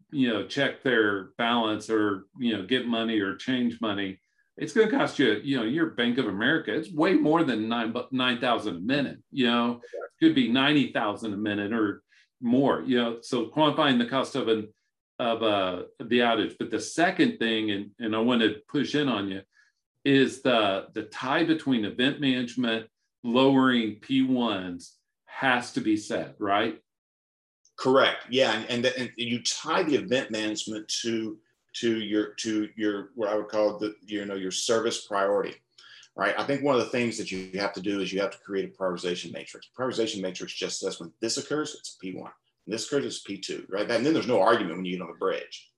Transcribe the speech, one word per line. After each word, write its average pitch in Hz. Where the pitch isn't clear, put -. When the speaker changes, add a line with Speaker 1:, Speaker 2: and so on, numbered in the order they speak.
Speaker 1:
you 131
know, 101
check 135
their 104
balance 117
or, 104
you 117
know, 92
get 127
money 113
or 95
change 123
money, 98
it's -
gonna 220
cost -
you, 110
you 139
know, 117
you're 131
Bank 120
of 123
America, 113
it's 107
way 170
more 151
than 113
nine 113
bu-, 123
nine 127
thousand 110
a 82
minute, 127
you 123
know, 120
it -
could 160
be 123
ninety 135
thousand 107
a 95
minute 104
or 107
more, 123
you 127
know, 117
so 117
quantifying 147
the 117
cost 131
of 113
an, 110
of, 117
uh, 95
the 120
outage. 113
But -
the 107
second 165
thing, 110
and, 101
and 110
I -
wanna 113
push 143
in 147
on 101
you, 95
is 135
the, 107
the 107
tie 147
between 139
event 127
management, 123
lowering 123
P 131
ones 104
has 123
to 127
be 107
said, -
right? 107
Speaker 2:
Correct. 131
Yeah, 117
and, 120
and, 127
and 123
you 120
tie 170
the 147
event 113
management 107
to, 110
to 113
your, 104
to 107
your, 104
what 107
I 107
would 104
call 107
the, 107
you 101
know, 101
your 95
service 113
priority, 101
right? 95
I 107
think 139
one 143
of 120
the 107
things 120
that 92
you 92
have 98
to 95
do 101
is 90
you 95
have 98
to -
create 98
a 90
prioritization 90
matrix. -
Prioritization 107
matrix 92
just -
says 92
when 82
this 113
occurs, 147
it's -
a -
P 92
one. -
When 92
this 113
occurs, 143
it's 107
P 98
two, 80
right? 104
And 120
then 156
there's 107
no 113
argument 92
when 92
you 92
get 90
on 82
the -
bridge, -